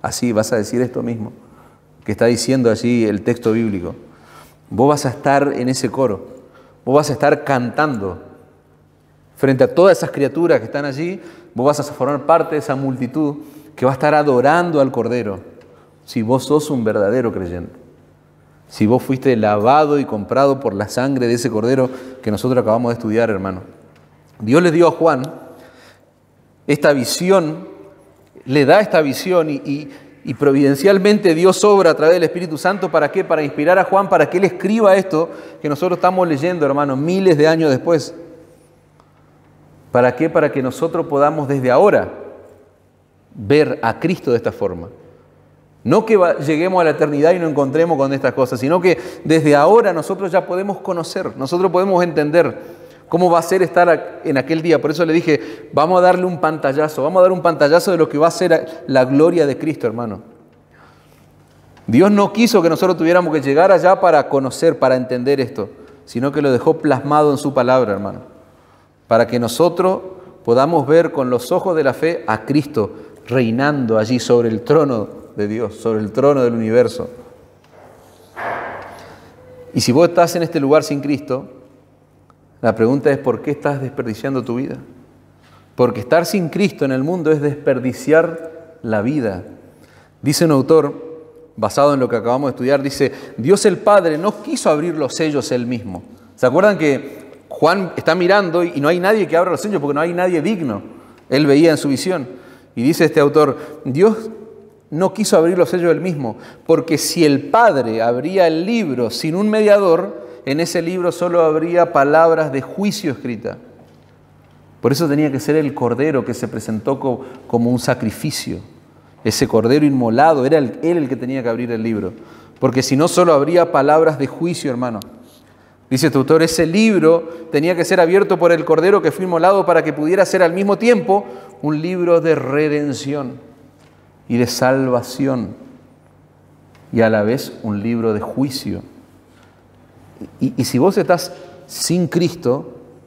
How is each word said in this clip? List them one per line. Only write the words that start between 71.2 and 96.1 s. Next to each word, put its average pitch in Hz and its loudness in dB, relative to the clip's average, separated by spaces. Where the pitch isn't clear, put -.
los 123 -2
ojos 180 -2
de 143 0
la 127 2
fe 165 -4
a 110 -2
Cristo 139 -2
reinando 123 0
allí 120 0
sobre 120 2
el 120 -4
trono 139 0
de 104 -4
Dios, 110 -6
sobre 110 -2
el 101 -6
trono 135 2
del 120 0
universo. 113 0
Y 117 -2
si - 0
vos 165 4
estás 170 2
en 170 -2
este 160 -4
lugar 143 2
sin 147 -6
Cristo, 139 -6
la 113 0
pregunta 139 2
es, 135 0
¿por 120 -4
qué 147 -6
estás 143 -4
desperdiciando 127 -6
tu 123 -6
vida? 131 -8
Porque 117 0
estar 170 2
sin 175 -2
Cristo 175 -2
en 135 -2
el 131 -2
mundo 160 -2
es 151 2
desperdiciar 143 -2
la 110 -2
vida. 113 -4
Dice 143 0
un 160 4
autor, 143 2
basado 143 2
en 135 0
lo 120 0
que 117 -2
acabamos 127 -2
de 123 -8
estudiar, 135 0
dice, 135 -2
"Dios 170 2
el 185 2
Padre 175 2
no 208 -6
quiso 277 -4
abrir 156 -2
los 135 -4
sellos 147 -4
él 123 -4
mismo". 101 -8